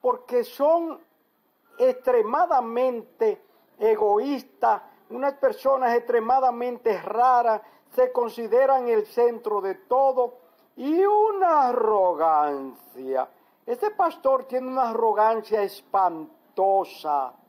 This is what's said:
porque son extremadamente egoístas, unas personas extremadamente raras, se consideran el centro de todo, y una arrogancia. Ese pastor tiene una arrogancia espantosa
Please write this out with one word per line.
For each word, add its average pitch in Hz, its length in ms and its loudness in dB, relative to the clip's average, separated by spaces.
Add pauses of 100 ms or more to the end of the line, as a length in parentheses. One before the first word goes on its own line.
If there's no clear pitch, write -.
porque 240 420 -2
son 320 560 -2 (760)
extremadamente 247 1700 0 (320)
egoístas, 220 1000 0 (300)
unas 277 240 -4
personas 262 600 0
extremadamente 240 1040 0
raras, 233 640 2 (320)
se 254 180 2
consideran 240 760 0
el 214 180 2
centro 226 560 -2
de 381 140 -4
todo, 254 640 0 (360)
y 302 300 0
una 392 640 2
arrogancia. 151 1600 -2 (360)
Ese 247 260 -4
pastor 269 540 0
tiene 254 220 -6
una 254 220 -2
arrogancia 220 720 0
espantosa 180 1700 -2 (160)